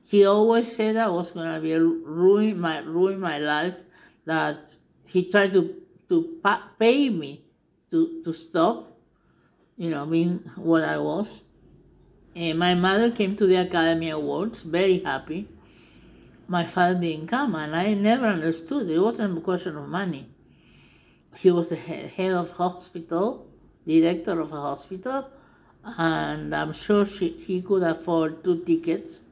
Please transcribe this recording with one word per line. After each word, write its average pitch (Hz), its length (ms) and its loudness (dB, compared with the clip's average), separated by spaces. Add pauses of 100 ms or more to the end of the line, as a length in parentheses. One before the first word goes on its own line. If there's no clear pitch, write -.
He 202 200 6
always 226 500 4
said 220 220 0
I 226 120 0
was 175 220 -4
gonna 165 300 -6
be 160 120 -2
a 165 80 2
ruin 175 760 4
my, 160 200 -2
ruin 180 400 -2
my 160 180 -4
life, 151 460 -2 (420)
that 151 500 -4 (300)
he 180 240 0
tried 196 240 4
to, 170 220 2 (320)
to - 340 0
pa-, - 280 -2 (100)
pay 262 300 4
me 143 340 -6 (480)
to, 165 320 0
to 165 100 -6
stop, - 640 -2 (800)
you 170 120 -6
know, 147 160 -6
being 170 340 0 (160)
what 165 280 2
I 151 140 -2
was. 156 460 -4 (920)
And 165 220 -2
my 180 160 4
mother 190 380 4
came 208 240 -2
to 202 100 2
the 185 120 6
Academy 165 520 2
Awards, 151 540 -4
very 180 360 2
happy. 160 500 -6 (1000)
My 175 160 0
father 180 360 2
didn't 160 280 -2
come, 247 260 0
and 156 220 -4
I 196 180 2
never 220 320 2
understood. 180 640 -2
It 160 100 2
wasn't 208 380 0
a 160 40 -6
question 180 340 -4
of 143 120 -10
money. 160 420 -6 (1080)
He 185 140 6
was 170 180 0
the 165 60 -4
he-, 151 320 -10
head 185 260 -2
of 175 200 -4
hospital, 180 960 -4 (380)
director 165 540 2
of 151 140 -6
a 147 80 -8
hospital, 190 680 -6 (680)
and 151 580 -4
I'm 156 160 -4
sure 202 340 2
she, 185 240 -4
he 180 320 -6
could 185 220 0
afford 165 600 -2
two 175 200 0
tickets. 165 680 -2